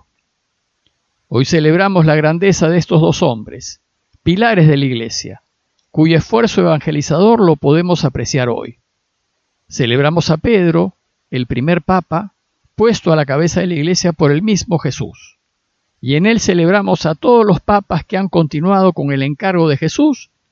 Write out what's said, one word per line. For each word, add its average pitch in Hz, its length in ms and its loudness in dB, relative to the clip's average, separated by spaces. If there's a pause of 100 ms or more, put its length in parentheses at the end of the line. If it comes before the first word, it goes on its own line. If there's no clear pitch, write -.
(1300)
Hoy 127 140 0
celebramos 170 600 2
la 151 80 4
grandeza 165 540 2
de 175 100 2
estos 160 220 0
dos 170 200 0
hombres, 123 600 -6 (420)
pilares 185 440 2
de 147 100 4
la 139 80 0
iglesia, 113 580 -8 (480)
cuyo 160 260 2
esfuerzo 226 440 0
evangelizador 165 800 0
lo 170 160 4
podemos 165 480 0
apreciar 127 460 -4
hoy. - 300 -8 (880)
Celebramos 143 640 0
a 156 60 0
Pedro, 180 580 0 (340)
el 127 160 -4
primer 156 380 -2
papa, 180 500 -4 (400)
puesto 214 400 0
a - 20 4
la 147 120 0
cabeza 160 320 -2
de 180 80 -2
la 175 80 -4
iglesia 165 360 -2
por 147 200 0
el 151 100 0
mismo 202 380 -2
Jesús. - 580 -10 (640)
Y 135 140 -2
en 170 100 2
él 226 140 2
celebramos 185 680 0
a 160 80 0
todos 233 320 2
los 175 140 2
papas 202 440 -2
que 196 140 -8
han 190 100 -2
continuado 175 680 0
con 143 180 -4
el 135 100 -2
encargo 165 480 -2
de 139 80 0
Jesús 285 540 -2 (200)